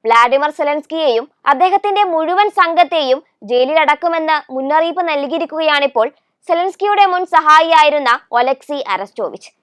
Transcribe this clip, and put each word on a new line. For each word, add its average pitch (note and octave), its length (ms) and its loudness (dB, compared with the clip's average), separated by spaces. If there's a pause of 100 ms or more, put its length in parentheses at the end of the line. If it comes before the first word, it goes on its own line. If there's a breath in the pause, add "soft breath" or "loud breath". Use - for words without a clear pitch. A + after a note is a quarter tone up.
വ്ളാഡിമിർ B3 440 2
സെലൻസ്കിയെയും D4 800 -4 (160)
അദ്ദേഹത്തിന്റെ F#4+ 580 0
മുഴുവൻ F4+ 460 0
സംഘത്തെയും D#4+ 760 0 (200)
ജയിലിലടക്കുമെന്ന് D4+ 1080 -2
മുന്നറിയിപ്പ് D#4+ 540 -2
നൽകിയിരിക്കുകയാണിപ്പോൾ C#4+ 1040 -2 (360)
സെലൻസ്കിയുടെ F#4+ 580 0
മുൻ F4+ 200 -2
സഹായിയായിരുന്ന D#4 960 4 (120)
ഒലക്സി C4 560 -2
അരസ്റ്റോവിച്ച്. F#3+ 640 -8 (140)